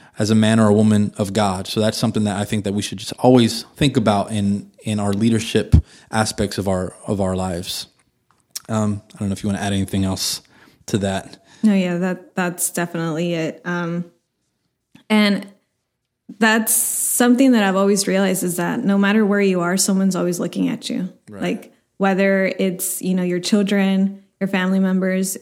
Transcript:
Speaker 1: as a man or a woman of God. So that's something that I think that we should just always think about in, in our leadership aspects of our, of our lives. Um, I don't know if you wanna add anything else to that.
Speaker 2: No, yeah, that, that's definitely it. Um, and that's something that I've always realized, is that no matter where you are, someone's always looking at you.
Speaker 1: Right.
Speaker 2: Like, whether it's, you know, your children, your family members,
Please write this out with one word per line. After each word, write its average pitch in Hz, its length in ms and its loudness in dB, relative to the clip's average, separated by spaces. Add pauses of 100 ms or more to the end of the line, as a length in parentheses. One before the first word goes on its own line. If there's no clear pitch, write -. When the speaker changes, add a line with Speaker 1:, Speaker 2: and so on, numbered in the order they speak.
(180)
Speaker 1:
as 107 120 0
a 110 40 4
man 110 240 4
or 110 100 6
a 104 60 6
woman 104 440 4
of 98 140 -2
God. 98 360 -2
So - 120 -4
that's 107 160 0
something 110 280 -2
that 104 120 -2
I 101 80 -2
think 104 200 -4
that 98 100 -2
we 104 80 -4
should 98 160 -8
just - 220 -12
always 123 420 4 (140)
think 143 200 0
about 104 360 0
in, 101 400 -2 (100)
in 107 160 -4
our 101 140 -2
leadership 110 640 0 (340)
aspects 107 480 -2
of 95 80 -4
our, 92 300 -2 (100)
of 104 140 -2
our 92 160 -2
lives. 92 500 -6 (840)
Um, 104 340 -2 (120)
I - 40 -20
don't 101 100 -4
know 98 60 -2
if - 100 -14
you 107 40 0
wanna 98 120 -2
add 98 120 -2
anything 98 320 -2
else - 380 -4 (440)
to - 120 -2
that. 98 460 -6 (180)
Speaker 2:
No, 214 120 4
yeah, 180 240 0
that, 180 360 -6
that's 180 360 -4
definitely 170 640 -4
it. 160 300 -6
Um, 175 460 -6 (1000)
and 208 360 2 (920)
that's 220 360 2
something 247 800 2
that 226 100 4
I've 190 140 2
always 196 300 2
realized, 185 360 0
is 180 140 -2
that 175 280 -2
no 196 140 2
matter 202 260 4
where 202 160 2
you 190 200 2
are, 175 160 0
someone's 190 400 2
always 175 240 -2
looking 175 280 -2
at - 220 -6
you. 180 220 -6 (160)
Speaker 1:
Right. - 140 -12
Speaker 2:
Like, - 300 -6 (240)
whether 196 500 2
it's, - 560 -4
you 185 120 -2
know, 185 80 0
your 175 180 -2
children, 196 840 0 (160)
your 196 80 -2
family 190 300 0
members, 185 640 0